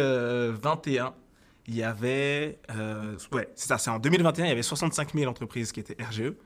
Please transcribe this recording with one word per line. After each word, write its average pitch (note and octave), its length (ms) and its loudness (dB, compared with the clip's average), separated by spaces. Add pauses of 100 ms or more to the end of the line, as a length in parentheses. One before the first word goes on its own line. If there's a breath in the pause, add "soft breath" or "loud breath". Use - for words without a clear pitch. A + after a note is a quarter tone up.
(600)
vingt D#3 260 0
et C3+ 120 2
un, B2+ 140 -2 (540 soft breath)
il A2+ 80 -6
y A2+ 80 0
avait, C#3 760 0 (160)
euh, G#2+ 400 -4 (160)
ouais, A#2+ 240 -2
c'est - 120 -8
ça, B2 100 4
c'est - 120 0
en A2+ 100 0
deux B2+ 100 2
mille F3+ 140 6
vingt D#3+ 160 4
et - 20 2
un, F3 40 2
il F3 40 2
y - 20 4
avait A#2 120 2
soixante-cinq D#3 500 0
mille D3 140 2
entreprises A#2 440 -4
qui - 80 -8
étaient G#2+ 220 -12
R A2+ 100 -6
G A2 140 -2
E. D#3+ 200 -4